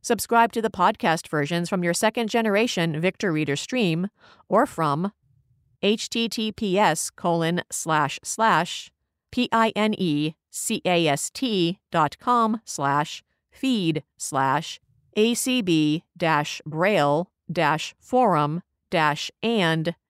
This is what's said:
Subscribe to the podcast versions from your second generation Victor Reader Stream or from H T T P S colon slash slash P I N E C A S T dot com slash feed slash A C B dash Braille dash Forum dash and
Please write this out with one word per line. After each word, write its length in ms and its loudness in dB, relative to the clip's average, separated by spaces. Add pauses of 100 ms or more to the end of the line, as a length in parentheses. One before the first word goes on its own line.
Subscribe 480 2
to 120 -4
the 80 0
podcast 580 0
versions 400 -2
from 160 -2
your 100 2
second 360 0
generation 720 0
Victor 300 -2
Reader 240 0
Stream 540 -2 (400)
or 180 2
from 460 -2 (720)
H 260 0
T 200 -2
T 220 -4
P 260 -2
S 340 2
colon 600 -2
slash 540 -2
slash 680 0 (400)
P 220 -2
I 240 2
N 200 2
E 380 0 (160)
C 340 -6
A 220 2
S 240 0
T 480 0 (140)
dot 260 0
com 460 2
slash 580 -2 (300)
feed 500 0 (140)
slash 640 -2 (360)
A 180 2
C 280 -2
B 400 2 (140)
dash 500 0
Braille 640 0 (220)
dash 480 0
Forum 600 2 (280)
dash 400 0 (120)
and 520 0 (160)